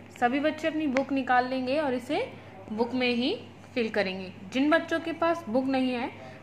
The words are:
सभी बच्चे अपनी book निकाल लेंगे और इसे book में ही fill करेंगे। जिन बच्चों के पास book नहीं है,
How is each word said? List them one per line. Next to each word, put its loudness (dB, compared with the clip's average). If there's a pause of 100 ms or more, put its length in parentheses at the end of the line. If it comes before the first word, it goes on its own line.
(200)
सभी 4
बच्चे 0
अपनी 0
book 2
निकाल 2
लेंगे 0
और 0
इसे -2 (400)
book 0
में 2
ही 0 (340)
fill 2
करेंगे। -2 (200)
जिन 4
बच्चों 2
के -4
पास 0
book 2
नहीं 2
है, -2 (320)